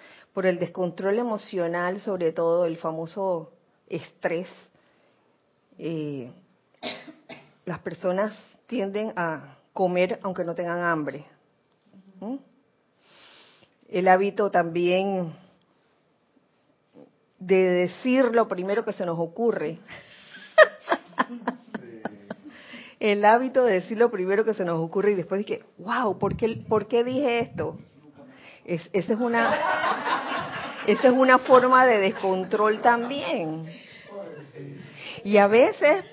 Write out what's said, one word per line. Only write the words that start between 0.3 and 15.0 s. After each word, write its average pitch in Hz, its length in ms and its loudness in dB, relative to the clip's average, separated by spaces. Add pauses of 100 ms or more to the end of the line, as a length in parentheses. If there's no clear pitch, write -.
por 185 120 -2
el 180 120 2
descontrol 185 600 -2
emocional, 185 840 -4
sobre 175 320 -2
todo 170 340 2
el 160 100 -4
famoso 165 760 -6 (360)
estrés. - 600 -6 (1300)
Eh, 147 520 -8 (1300)
las 165 140 -8
personas 190 580 -4 (300)
tienden 208 500 -4
a 156 400 -6 (160)
comer 180 520 0
aunque 185 200 -6
no 165 100 -6
tengan 175 260 -4
hambre. 151 440 -2 (920)
¿Mm? 220 180 -10 (1500)
El 190 200 0
hábito 196 420 4
también 175 840 0 (2000)